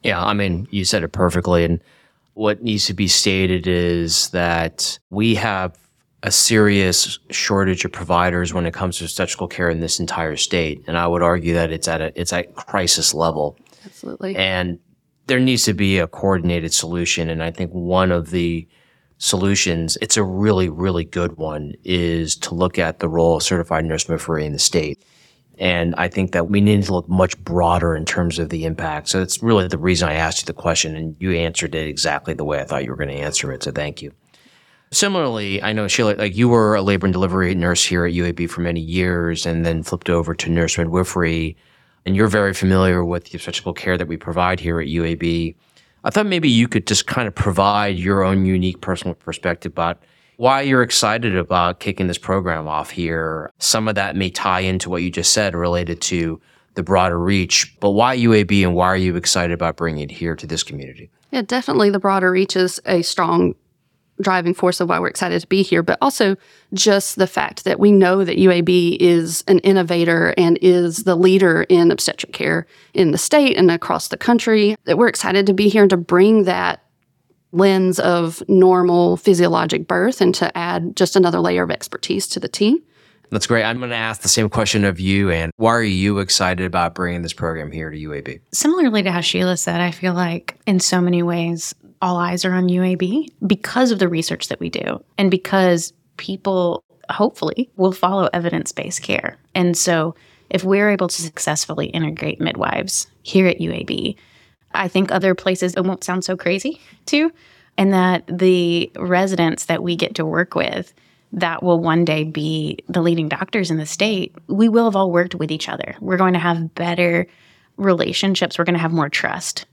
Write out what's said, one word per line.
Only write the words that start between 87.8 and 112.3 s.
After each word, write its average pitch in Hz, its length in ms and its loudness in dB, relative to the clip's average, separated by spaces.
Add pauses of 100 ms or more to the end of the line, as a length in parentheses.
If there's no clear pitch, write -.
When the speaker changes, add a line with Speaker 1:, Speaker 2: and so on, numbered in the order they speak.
Speaker 1:
to 76 80 -12
U 76 160 -10
A - 80 -8
B? 131 160 -12 (160)
Speaker 3:
Similarly 285 480 2
to 185 100 -2
how 175 80 -2
Sheila 180 380 0
said, 170 240 -2
I 175 80 0
feel 175 240 -4
like 175 520 -4
in 190 140 2
so 180 220 0
many 175 200 2
ways, 170 520 -4 (280)
all 180 160 0
eyes 175 260 -2
are 185 80 0
on 185 160 2
U 180 140 0
A 185 120 0
B 190 380 -4 (140)
because 240 440 0
of 202 100 0
the 185 80 2
research 165 400 -4
that - 120 -6
we 170 80 -6
do - 340 -6 (140)
and 196 140 2
because 185 640 2 (240)
people 185 640 -4 (260)
hopefully 208 640 -2
will 190 160 2
follow 185 420 0
evidence-based 170 680 -4
care. - 360 -6 (160)
And 175 240 2
so 165 360 0 (360)
if 185 120 -2
we're 202 280 2
able 190 180 0
to - 140 -6
successfully 151 640 -6
integrate 156 520 -6
midwives - 680 -4 (160)
here 190 240 2
at - 160 0
U 165 100 -6
A - 100 -8
B, - 360 -6 (560)
I 190 140 -2
think 185 220 0
other 185 240 2
places 185 400 -4
it 185 100 0
won't 185 200 -4
sound 185 180 -4
so 185 140 -6
crazy 190 460 -4 (240)
too, 311 260 0 (460)
and 196 160 4
that 185 320 2
the 175 720 0
residents 180 680 0
that 165 180 -4
we 175 140 -2
get 180 200 -4
to 160 100 -2
work 165 280 -2
with - 380 -4 (400)
that 170 300 -4
will 175 180 4
one 170 240 2
day 156 200 0
be 156 540 -4 (100)